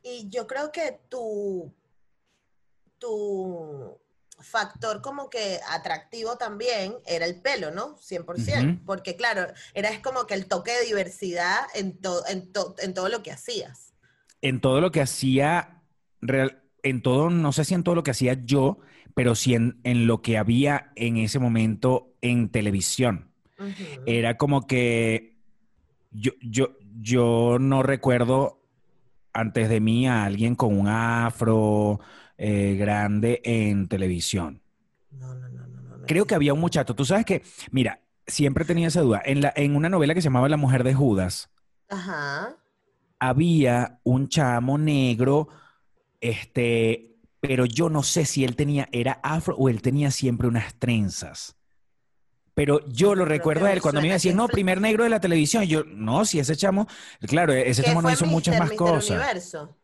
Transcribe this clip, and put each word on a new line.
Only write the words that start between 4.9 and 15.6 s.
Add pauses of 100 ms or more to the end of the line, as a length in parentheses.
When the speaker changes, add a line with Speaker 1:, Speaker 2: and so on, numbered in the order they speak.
Speaker 1:
como
que (100)
atractivo
también (100)
era
el
pelo,
¿no?
Cien
por
ciento.
Speaker 2:
Ujú.
Speaker 1:
Porque,
claro, (300)
era
es
como
que
el
toque
de
diversidad (160)
en
to-,
en
to-,
en
todo
lo
que
hacías. (480)
Speaker 2:
En
todo
lo
que
hacía, (380)